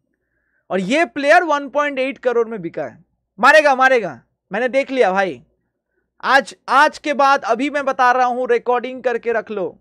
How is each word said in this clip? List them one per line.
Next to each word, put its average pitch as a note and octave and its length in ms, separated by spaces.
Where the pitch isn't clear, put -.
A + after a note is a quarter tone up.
और F3+ 100
ये C4 260
प्लेयर D4+ 380
वन C#4+ 260
पॉइंट C#4+ 300
एट C4 180
करोड़ A#3 320
में A3 120
बिका D#3+ 220
है, A#2 220
मारेगा, C#4+ 360
मारेगा, A#3+ 460
मैंने A3+ 160
देख C4 240
लिया A#3+ 200
भाई। F#3 320
आज, C4 320
आज C#4+ 280
के D4 160
बाद C#4 300
अभी A#3 260
मैं C#4 160
बता C4 260
रहा B3+ 140
हूं, B3 240
रिकॉर्डिंग B3 540
करके A#3 280
रख A3 200
लो, F#3+ 300